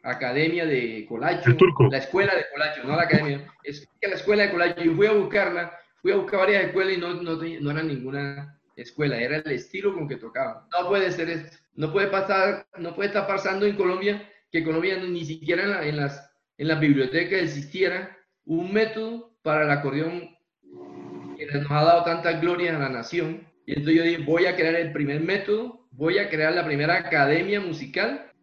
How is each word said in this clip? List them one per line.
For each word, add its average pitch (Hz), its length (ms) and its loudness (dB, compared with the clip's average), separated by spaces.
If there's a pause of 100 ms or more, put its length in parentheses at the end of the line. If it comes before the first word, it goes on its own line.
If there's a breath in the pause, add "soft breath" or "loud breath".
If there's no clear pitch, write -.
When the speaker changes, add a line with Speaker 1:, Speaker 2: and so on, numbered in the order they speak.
Speaker 1:
academia 147 600 -2
de 117 420 -2
Colacho, 123 440 0
Speaker 2:
El - 60 4
Turco. 151 320 8
Speaker 1:
la 135 100 0
escuela 196 360 0
de 160 160 0
Colacho, 147 320 -4
no 139 120 -2
la 170 80 2
academia, 151 500 2 (100)
es - 240 -14 (140)
que 202 80 -2
la 185 60 -4
escuela 208 280 2
de 196 80 2
Colacho. 170 320 0
Yo 165 120 4
fui 202 120 6
a 220 60 4
buscarla, 180 580 0 (300 loud breath)
fui 190 100 2
a 202 60 4
buscar 190 240 0
varias 190 240 4
escuelas 190 320 0
y - 20 -
no, 175 220 -4
no 165 180 -4
tenía, 165 220 -8
no 143 100 -2
era 156 120 -2
ninguna 139 760 -8 (160)
escuela, 131 420 -4
era 127 200 -2
el 156 140 -6
estilo 190 420 -4
con 160 160 -6
que 123 80 -8
tocaba. 113 500 -8 (100)
No 180 120 -2
puede 190 220 2
ser 165 180 -4
esto, 165 280 -8 (180)
no 151 180 -4
puede 196 140 2
pasar, 190 580 0 (140)
no 170 160 -8
puede 202 120 -2
estar 202 200 0
pasando 190 380 0
en 202 120 2
Colombia, 196 500 0 (240 loud breath)
que 160 140 0
Colombia 170 320 0
ni 180 260 -6
siquiera 160 400 -2
en 202 60 0
la, 180 160 -2
en 151 120 -2
las, 143 320 -4 (280)
en 143 100 -4
las 156 140 2
bibliotecas 151 600 2
existiera 175 760 -4 (280)
un 175 280 -4
método 220 580 -2 (120)
para 151 220 2
el 147 60 0
acordeón 147 580 -2 (1080)
que 151 100 -10
nos 143 240 -2
ha 151 120 4
dado 170 200 8
tantas 165 380 0
glorias 175 340 0
a 151 40 -2
la 135 100 -2
nación. 160 520 -4 (240)
Y - 80 -8
entonces 147 220 2
yo 165 80 6
dije, 165 200 0
"Voy 165 220 4
a 180 100 0
crear 165 200 2
el 165 160 0
primer 147 300 -2
método, 202 680 -2
voy 160 260 0
a 202 120 0
crear 156 240 0
la 175 120 0
primera 151 320 0
academia 170 640 2
musical", 180 680 -6 (160)